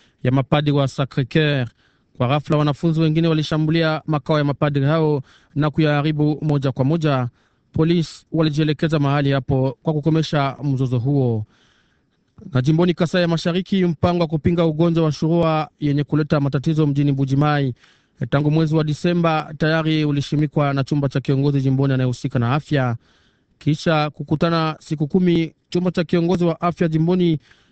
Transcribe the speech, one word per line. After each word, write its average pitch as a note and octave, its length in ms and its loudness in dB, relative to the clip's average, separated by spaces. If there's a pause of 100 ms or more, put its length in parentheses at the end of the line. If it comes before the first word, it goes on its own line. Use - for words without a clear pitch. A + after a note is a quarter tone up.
(220)
ya B2+ 100 0
mapadri D3 400 2
wa C#3+ 120 2
Sacré-Cœur. C#3 840 -2 (500)
Kwa B2 120 0
ghafla, D3 280 0
wanafunzi D3+ 440 0
wengine D#3+ 280 2
walishambulia D#3 760 0
makao D#3 320 0
ya D3 60 0
mapadri C#3+ 400 0
hao D3+ 380 0 (320)
na D3 160 0
kuyaharibu D3+ 720 0
moja C#3+ 300 0
kwa C3 120 0
moja. C#3+ 440 0 (440)
Polisi E3 600 0
walijielekeza D#3 680 0
mahali C#3+ 320 2
hapo C3+ 520 -2
kwa E3 100 -2
kukomesha D3+ 720 0
mzozo C3 360 -2
huo. B2 480 0 (1080)
Na B2+ 100 2
jimboni D#3+ 320 2
Kasai F3+ 280 0
ya E3+ 60 0
Mashariki, F3 560 -2
mpango F3 380 0
wa E3 60 0
kupinga E3+ 360 0
ugonjwa E3 400 2
wa D3+ 80 2
shurua D#3+ 580 0 (100)
yenye D3 240 0
kuleta D3+ 360 0
matatizo D3 460 0
mjini C#3+ 260 0
Mbujimai C#3 600 0 (560)
tangu D3 200 2
mwezi D#3 260 2
wa D#3 80 2
Disemba D#3+ 760 -2
tayari D#3 460 0
ulishimikwa D3 680 0
na C#3 100 0
chumba C#3+ 240 -2
cha C#3 120 -4
kiongozi C#3 400 0
jimboni C3+ 340 0
anayehusika B2+ 440 -2
na A#2+ 160 0
afya. C3 420 -2 (640)
Kisha D3+ 520 0
kukutana D#3+ 720 -2
siku D#3 280 -6
kumi, E3+ 440 2 (180)
chumba F3+ 200 -2
cha E3+ 140 -2
kiongozi F3 400 0
wa E3 160 -2
afya F3 280 -2
jimboni, E3 500 2 (320)